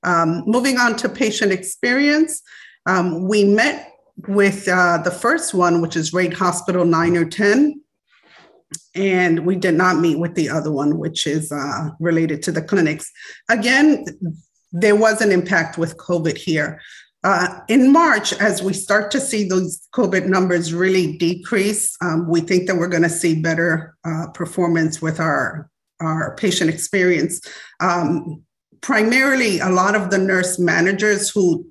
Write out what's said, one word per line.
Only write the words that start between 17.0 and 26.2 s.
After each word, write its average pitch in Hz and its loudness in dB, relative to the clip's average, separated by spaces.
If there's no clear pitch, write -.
Uh, 180 0
in 254 6
March, 285 4
as 208 0
we 190 -2
start - 0
to 277 0
see 208 -2
those 185 -2
covid 185 0
numbers 180 0
really 180 0
decrease, 190 -2
um, 170 -2
we 165 2
think 180 0
that 185 0
we're 175 -2
gonna 170 2
see 160 -2
better, 160 -2
uh, 160 -6
performance 165 -2
with 160 -4
our, 156 -2
our 160 -4